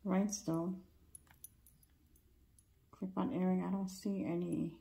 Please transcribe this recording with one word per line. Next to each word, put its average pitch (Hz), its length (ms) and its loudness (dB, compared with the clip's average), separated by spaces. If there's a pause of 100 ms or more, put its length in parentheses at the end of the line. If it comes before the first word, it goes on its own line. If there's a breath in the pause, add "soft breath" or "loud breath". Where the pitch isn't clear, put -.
rhinestone. 185 720 2 (2250)
Clip-on 185 420 0
earring. 185 300 2
I 180 60 -2
don't 190 200 0
see 196 340 -4
any 165 580 -2